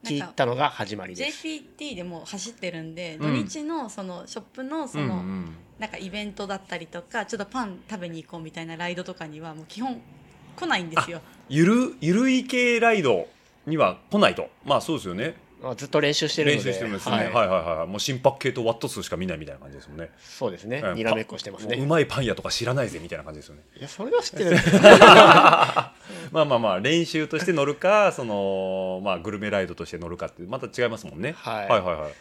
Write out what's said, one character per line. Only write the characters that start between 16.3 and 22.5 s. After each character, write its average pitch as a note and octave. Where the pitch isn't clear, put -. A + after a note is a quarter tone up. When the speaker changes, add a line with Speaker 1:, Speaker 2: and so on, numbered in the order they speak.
Speaker 1:
て D#3+
る D3
の G#2+
で。 B2+
Speaker 3:
練 A#2+
習 -
し F#2+
て A#2
る A2+
ん G#2
で F#2+
す B2+
ね。 B2
Speaker 1:
は A2
い。 F#2+
Speaker 3:
は A2+
い -
は F#2
い E2
は E2
い。 -
も F#2+
う G#2
心 C3
拍 C3
計 C3
と A#2+
ワ A2+
ッ A#2
ト C3+
数 G2+
し F2
か -
見 F2+
な F2
い -
み D#2
た C#2+
い -
な C2+
感 C#2
じ C#2
で C2+
す -
も D2
ん -
ね。 D#2+
Speaker 1:
そ -
う -
で F2
す G2
ね。 B2+
Speaker 3:
え G2+
え。 -
Speaker 1:
に A2+
ら A2+
め A2+
っ -
こ -
し -
て G2+
ま -
す G#2+
ね。 A#2
Speaker 3:
う C3+
ま D#3+
い C#3
パ C3
ン C3
屋 G2+
と -
か -